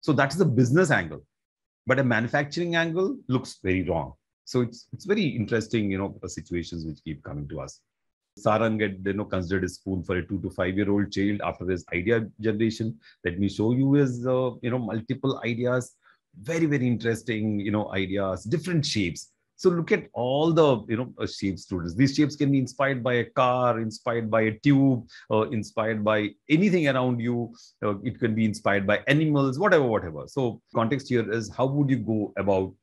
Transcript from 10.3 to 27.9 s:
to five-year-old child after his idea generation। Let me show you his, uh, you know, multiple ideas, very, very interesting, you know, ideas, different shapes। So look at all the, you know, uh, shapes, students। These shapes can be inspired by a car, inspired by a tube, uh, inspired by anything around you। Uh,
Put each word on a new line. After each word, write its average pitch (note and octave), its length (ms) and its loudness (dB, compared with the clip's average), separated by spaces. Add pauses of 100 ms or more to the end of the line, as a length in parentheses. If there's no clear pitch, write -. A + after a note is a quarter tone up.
to F2+ 100 -6
five-year-old G2 600 0
child G2+ 320 -2
after E2+ 240 -6
his F2+ 160 -2 (100)
idea G#2+ 320 0 (140)
generation। A2 580 -2 (280)
Let F2 120 -2
me G2 120 2
show G#2+ 240 0
you C3+ 200 2
his, B2+ 320 2
uh, B2+ 260 0 (100)
you B2 80 -4
know, B2 80 -2
multiple A#2+ 680 -4
ideas, A#2+ 500 -2 (460)
very, E3 260 -2
very C#3 220 2
interesting, A2 720 -2
you G#2 120 -4
know, G#2 200 -2
ideas, F#2+ 540 -4
different D#3+ 400 -2
shapes। - 480 -4 (240)
So F#3 120 4
look E3+ 220 0
at G3 220 0
all C#3 400 0
the, C#3+ 340 6
you A#2 80 -2
know, B2 220 -4
uh, G#2 100 -4
shapes, G2 360 -4
students। F2 320 -6
These C#3 200 4
shapes D3 220 2
can C#3+ 120 0
be C#3 100 4
inspired C3 440 -2
by B2 120 0
a A#2+ 100 2
car, B2 560 2
inspired A2+ 500 -4
by A2 120 4
a G#2+ 160 0
tube, C3+ 460 4 (240)
uh, G#2+ 200 2
inspired A2 560 -2
by G#2+ 240 4 (200)
anything E3+ 380 4
around B2+ 320 2
you। A#2+ 340 -4 (300)
Uh, G#2 200 0